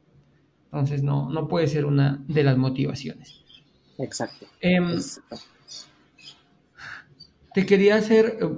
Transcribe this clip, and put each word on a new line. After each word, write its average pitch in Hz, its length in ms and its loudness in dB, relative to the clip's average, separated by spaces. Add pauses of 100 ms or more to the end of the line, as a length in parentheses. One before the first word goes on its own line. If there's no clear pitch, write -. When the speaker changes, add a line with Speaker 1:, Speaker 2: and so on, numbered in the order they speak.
(640)
Speaker 1:
Entonces, 143 380 -4
no, 143 260 -2
no 160 180 -4
puede 170 200 0
ser 143 180 -2
una 139 420 0
de 151 160 0
las 131 140 4
motivaciones. - 840 -4 (560)
Speaker 2:
Exacto. - 480 -10 (160)
Speaker 1:
Em, 180 280 2
Speaker 2:
Exacto. - 480 -8 (2250)
Speaker 1:
te 190 120 0
quería 202 300 6
hacer, 220 460 4
eh, 165 160 0